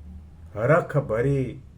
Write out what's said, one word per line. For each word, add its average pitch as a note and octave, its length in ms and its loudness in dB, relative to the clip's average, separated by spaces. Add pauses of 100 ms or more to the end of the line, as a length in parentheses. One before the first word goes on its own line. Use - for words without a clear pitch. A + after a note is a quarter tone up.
(600)
"હરખ D3+ 380 4
ભરી B2+ 640 0 (160)